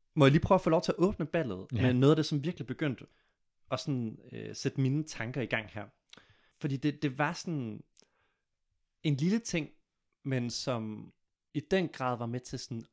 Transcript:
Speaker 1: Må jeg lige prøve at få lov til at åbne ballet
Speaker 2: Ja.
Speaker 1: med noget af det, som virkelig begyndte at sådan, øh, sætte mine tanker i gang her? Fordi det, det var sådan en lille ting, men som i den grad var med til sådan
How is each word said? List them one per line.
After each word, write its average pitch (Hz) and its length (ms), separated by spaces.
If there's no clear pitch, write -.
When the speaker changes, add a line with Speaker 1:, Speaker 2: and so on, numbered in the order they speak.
Speaker 1:
Må 143 120
jeg 135 60
lige 147 100
prøve - 140
at 185 60
få - 80
lov 160 120
til - 100
at - 60
åbne 180 280
ballet 120 480
Speaker 2:
Ja. 120 80
Speaker 1:
med 127 120
noget 135 180
af 156 40
det, 151 100
som 143 180
virkelig 147 240
begyndte 131 380
at 127 80
sådan, 123 400
øh, 107 240
sætte 135 260
mine 139 220
tanker 123 380
i 113 40
gang 110 240
her? 104 180
Fordi 139 180
det, 147 240
det 131 160
var 151 160
sådan 127 500
en 151 120
lille 180 240
ting, 165 300
men 127 260
som 110 640
i 151 60
den 185 280
grad 123 300
var 117 80
med 120 140
til 123 200
sådan 113 340